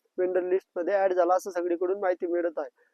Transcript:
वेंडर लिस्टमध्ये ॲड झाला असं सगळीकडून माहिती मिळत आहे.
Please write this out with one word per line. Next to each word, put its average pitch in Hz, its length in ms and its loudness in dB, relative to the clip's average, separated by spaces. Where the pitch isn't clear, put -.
वेंडर 180 260 0
लिस्टमध्ये 180 500 -2
ॲड 196 200 2
झाला 175 200 4
असं 190 180 0
सगळीकडून 180 480 -2
माहिती 185 280 0
मिळत 170 320 -2
आहे. 139 100 -8